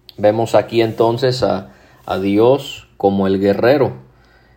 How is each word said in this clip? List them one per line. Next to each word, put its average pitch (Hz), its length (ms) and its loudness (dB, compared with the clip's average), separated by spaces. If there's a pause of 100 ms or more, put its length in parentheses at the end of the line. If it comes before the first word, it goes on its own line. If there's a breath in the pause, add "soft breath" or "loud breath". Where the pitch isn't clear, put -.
(180)
Vemos 107 380 0
aquí 113 260 0
entonces 120 600 0
a, 95 280 -2 (340 soft breath)
a 92 140 -4
Dios 113 680 0 (100)
como 98 300 0
el 95 120 0
guerrero 110 540 2 (640 soft breath)